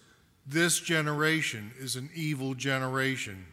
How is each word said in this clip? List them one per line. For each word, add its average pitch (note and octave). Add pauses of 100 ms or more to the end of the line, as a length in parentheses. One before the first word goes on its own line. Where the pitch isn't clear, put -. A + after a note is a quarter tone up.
(460)
"This E3
generation D3+
is B2+
an B2+
evil C#3+
generation" C3